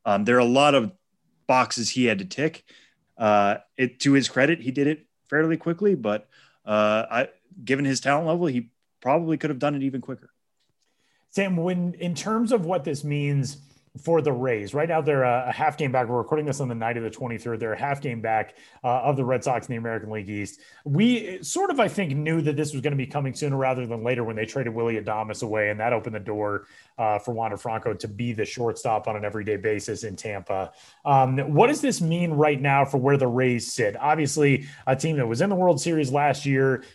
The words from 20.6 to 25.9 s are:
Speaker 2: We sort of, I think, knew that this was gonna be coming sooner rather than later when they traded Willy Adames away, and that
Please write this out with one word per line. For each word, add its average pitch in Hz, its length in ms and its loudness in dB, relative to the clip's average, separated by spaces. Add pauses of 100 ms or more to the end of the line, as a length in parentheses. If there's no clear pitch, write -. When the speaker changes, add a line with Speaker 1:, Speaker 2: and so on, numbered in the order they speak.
Speaker 2:
We 185 580 2
sort 370 280 -2
of, 262 100 0
I 202 80 4
think, 165 260 -2
knew 160 260 0
that 147 140 0
this 147 160 -2
was 139 100 -6
gonna 143 140 -2
be 131 100 -2
coming 135 280 -4
sooner 139 240 -2
rather 131 280 -2
than 113 160 -8
later 120 220 -2
when 110 140 -6
they 110 80 -2
traded 117 280 -6
Willy 117 220 -2
Adames 107 480 -6
away, 107 280 0
and 107 100 -6
that 120 100 0